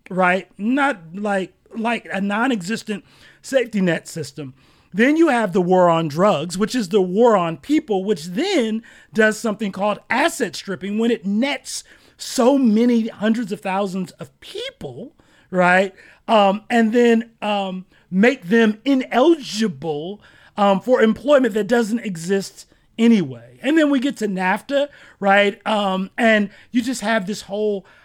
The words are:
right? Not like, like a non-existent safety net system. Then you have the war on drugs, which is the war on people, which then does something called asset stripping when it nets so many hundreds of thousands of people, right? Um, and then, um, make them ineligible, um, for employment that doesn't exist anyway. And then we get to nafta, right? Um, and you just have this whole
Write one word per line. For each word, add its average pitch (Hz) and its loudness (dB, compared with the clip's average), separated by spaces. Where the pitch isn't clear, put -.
right? 185 0
Not 262 -2
like, 196 -4
like 226 -4
a 196 -6
non-existent 208 -4
safety 247 -2
net 175 0
system. 143 -12
Then 247 2
you 330 4
have 220 0
the 185 2
war 180 4
on 165 2
drugs, 170 0
which 214 -2
is 214 -4
the 202 2
war 208 2
on 165 -2
people, 226 -2
which 185 -4
then 226 -2
does 214 2
something 208 -4
called 196 -4
asset 247 -2
stripping 196 -8
when 233 0
it 202 -4
nets 226 -4
so 262 2
many 233 2
hundreds 214 -2
of 202 -8
thousands 190 -6
of - -18
people, - -14
right? 185 2
Um, 208 4
and 233 2
then, 233 4
um, 196 -6
make 220 2
them 220 2
ineligible, 208 0
um, 202 4
for 247 2
employment 226 4
that 208 -2
doesn't 233 0
exist 190 -6
anyway. 160 0
And 294 0
then 294 4
we 277 2
get 269 -4
to 208 -4
nafta, 208 -2
right? 202 2
Um, 196 -2
and 214 2
you 240 0
just 233 -6
have 208 -2
this 202 -8
whole 202 -6